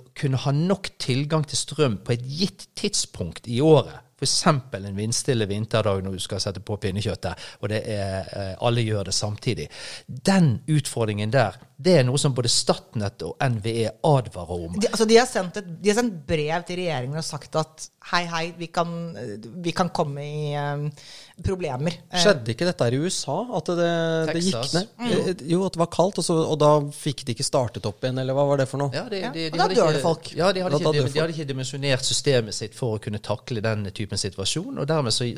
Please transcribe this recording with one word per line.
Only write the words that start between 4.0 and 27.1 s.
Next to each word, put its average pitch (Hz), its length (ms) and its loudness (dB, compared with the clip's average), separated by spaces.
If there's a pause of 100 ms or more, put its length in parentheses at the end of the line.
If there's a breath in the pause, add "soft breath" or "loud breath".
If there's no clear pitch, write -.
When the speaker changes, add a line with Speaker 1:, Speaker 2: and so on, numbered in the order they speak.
Speaker 1:
for 139 100 -4
eksempel 123 600 0
en 98 100 -6
vindstille 110 500 0
vinterdag 104 560 0
når 95 100 -4
du 92 60 -6
skal 95 220 -6
sette 95 200 -6
på 104 200 -6
pinnekjøttet, 95 540 -4 (280 loud breath)
og 101 60 -4
det 107 180 -2
er, 98 460 -4
eh, 95 280 -8
alle 120 220 2
gjør 107 220 0
det 107 100 -4
samtidig. 104 540 -4 (400 loud breath)
Den 165 580 4
utfordringen 110 640 0
der, 117 240 4 (220)
det 165 220 6
er 127 60 6
noe 127 140 2
som 143 160 2
både 120 140 0
Statnett - 720 -2
og 80 200 -8
N 120 180 0
V 113 240 0
E 104 60 -2 (140)
advarer 90 640 0
om. 175 120 -6
Speaker 2:
De, 214 80 2
altså, 220 200 2
de 226 100 10
har 240 100 8
sendt 185 300 -4
et, 170 260 -10
de 202 80 4
har 208 120 4
sendt 175 240 -4
brev 160 380 0
til 180 120 -10
regjeringen 151 420 -4
og 160 60 -4
sagt - 320 -8
at - 320 -4 (240)
«Hei, 175 140 2
hei, 170 300 -6
vi 170 100 -8
kan, 170 500 -4 (480)
vi 165 80 0
kan 180 180 2
komme 143 320 -2
i, 147 320 -6
eh, 147 360 -2 (520 loud breath)
problemer.» 170 480 -2 (220)
Eh, 175 100 2
Speaker 3:
Skjedde 127 320 4
ikke 175 140 0
dette 151 160 0
her 120 100 2
i 135 80 0
U 170 80 0
S - 160 -4
A? 151 140 -2 (160)
At 160 100 -4
det, 170 240 2 (440)
det 170 100 0
gikk 185 100 2
Speaker 1:
Texas. 127 200 -2
Speaker 3:
ned? 185 140 0 (120)
Speaker 2:
Mm. 240 100 -2
Speaker 3:
Eh, - 240 0 (160)
jo, 185 160 2
at 175 60 -4
det 165 100 -4
var 165 80 0
kaldt, 185 280 2
og 165 60 0
så, 170 120 2 (100)
og 151 160 0
da 147 80 8 (240)
fikk - 300 -6